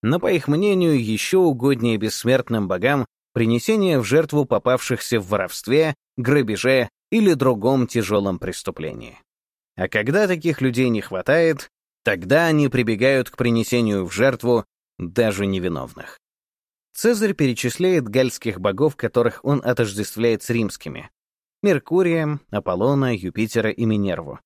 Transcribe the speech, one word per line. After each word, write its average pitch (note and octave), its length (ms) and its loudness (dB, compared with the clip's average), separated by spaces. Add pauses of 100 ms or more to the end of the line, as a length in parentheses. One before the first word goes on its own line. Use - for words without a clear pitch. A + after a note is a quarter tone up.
Но, C#3 180 0
по F3+ 120 0
их E3 160 -2
мнению, E3+ 560 2
еще A2 380 0
угоднее B2 560 2
бессмертным A2 720 -2
богам A#2+ 380 0 (280)
принесение C3+ 680 2
в A#2 40 -2
жертву D3 420 2
попавшихся A2 720 0
в F#2 80 -8
воровстве, A2 680 0 (220)
грабеже B2 720 2 (220)
или G#3 220 4
другом B2+ 540 2
тяжелом G2+ 520 0
преступлении. - 800 -10 (560)
А F#2 120 -2
когда C#3 400 0
таких E3 340 -2
людей B2+ 280 2
не A2 120 0
хватает, D3 680 0 (340)
тогда G#2+ 440 2
они D3+ 220 4
прибегают B2 600 0
к - 80 -20
принесению A2+ 680 0
в F2 60 -10
жертву A#2+ 540 2 (320)
даже G2+ 480 0
невиновных. F2 760 -6 (720)
Цезарь G#3+ 400 2
перечисляет C#3 760 0
гальских A#2 500 -2
богов, G2+ 360 0
которых A#2 480 0
он C#3 200 0
отождествляет A2 800 -2
с - 60 -14
римскими: A2 600 -6 (520)
Меркурия, E3 800 0 (120)
Аполлона, A#2 640 0
Юпитера G#2 540 -2
и A#2 160 -4
Минерву. F2+ 600 -2